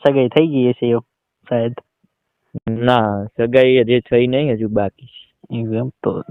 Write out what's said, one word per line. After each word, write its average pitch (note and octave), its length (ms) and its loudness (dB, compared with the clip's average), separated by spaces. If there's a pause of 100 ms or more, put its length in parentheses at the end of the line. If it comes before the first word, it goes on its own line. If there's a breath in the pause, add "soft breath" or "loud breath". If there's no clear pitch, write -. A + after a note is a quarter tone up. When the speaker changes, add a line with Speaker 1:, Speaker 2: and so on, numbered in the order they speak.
Speaker 1:
સગાઈ C3+ 220 2
થઈ D#3 180 2
ગઈ C3+ 220 0
હશે B2 180 -2
એવું A#2 160 0 (460)
શાયદ. A#2+ 260 -2 (960)
Speaker 2:
ના, A2+ 560 0
સગાઈ B2+ 560 2
હજી A#2 200 2
થઈ B2 260 0
નહીં, C3 280 -2
હજુ A2 140 -4
બાકી G#2+ 380 -4
છે. - 520 -14
Speaker 1:
એવું A2+ 160 -6
એમ? A#2+ 140 -4 (140)
તો - 280 -4